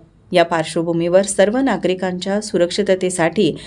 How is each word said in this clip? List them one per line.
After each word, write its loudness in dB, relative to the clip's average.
या 6
पार्श्वभूमीवर 0
सर्व 0
नागरिकांच्या -2
सुरक्षिततेसाठी 0